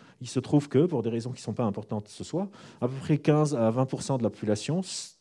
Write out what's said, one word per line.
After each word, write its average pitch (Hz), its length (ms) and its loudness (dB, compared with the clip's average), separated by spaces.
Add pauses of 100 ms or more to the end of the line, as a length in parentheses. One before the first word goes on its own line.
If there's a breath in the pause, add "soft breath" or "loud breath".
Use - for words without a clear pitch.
(200 loud breath)
il 123 60 -12
se 127 140 -2
trouve 143 280 2
que, 143 180 4
pour 151 180 0
des 113 60 0
raisons 117 200 -4
qui 123 100 -10
ne - 40 -16
sont 117 80 -4
pas 104 100 -2
importantes 104 460 -4
ce - 160 -12
soir, 190 240 -4 (320 loud breath)
à - 80 0
peu 131 60 -6
près 143 240 0
quinze 151 360 4
à 113 160 4
vingt 127 160 2
pour - 160 -6
cent 135 160 0
de 117 60 -2
la 104 60 4
population 107 500 -2
s-, - 400 -10